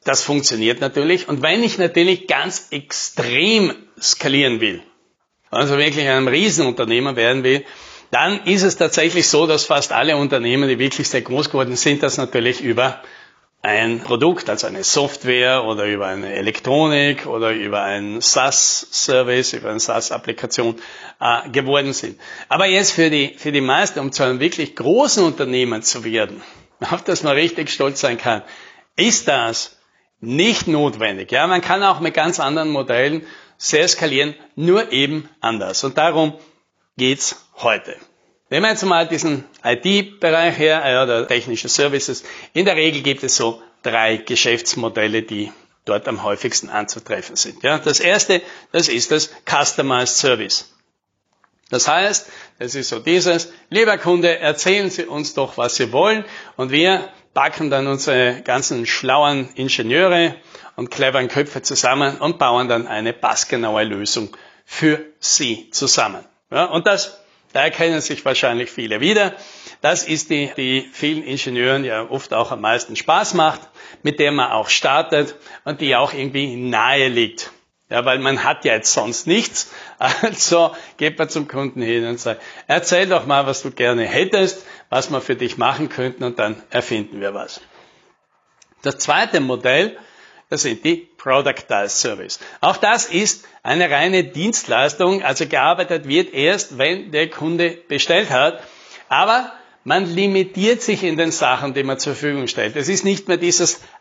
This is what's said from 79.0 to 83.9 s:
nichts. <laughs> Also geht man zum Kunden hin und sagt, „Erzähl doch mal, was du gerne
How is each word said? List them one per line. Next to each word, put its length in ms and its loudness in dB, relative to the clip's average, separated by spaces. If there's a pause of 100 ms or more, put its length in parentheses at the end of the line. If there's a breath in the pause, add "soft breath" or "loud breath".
nichts. 500 -2
<laughs> 60 -18 (160 loud breath)
Also 760 2 (220 loud breath)
geht 220 -2
man 100 -2
zum 180 -6
Kunden 360 -6
hin 240 0
und 120 -6
sagt, 220 -6 (260 loud breath)
„Erzähl 400 2
doch 200 2
mal, 200 2
was 160 -4
du 80 -8
gerne 340 0